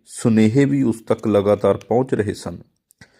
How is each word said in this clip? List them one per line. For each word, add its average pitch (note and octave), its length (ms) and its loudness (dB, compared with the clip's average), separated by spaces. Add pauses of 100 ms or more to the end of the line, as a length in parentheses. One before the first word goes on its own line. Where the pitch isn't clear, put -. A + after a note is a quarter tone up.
ਸੁਨੇਹੇ A2 580 2
ਵੀ C#3 180 0
ਉਸ A2+ 180 0
ਤੱਕ - 280 -4
ਲਗਾਤਾਰ G2+ 480 2
ਪਹੁੰਚ B2 380 -2
ਰਹੇ G2+ 200 -4
ਸਨ। F2 240 -14 (600)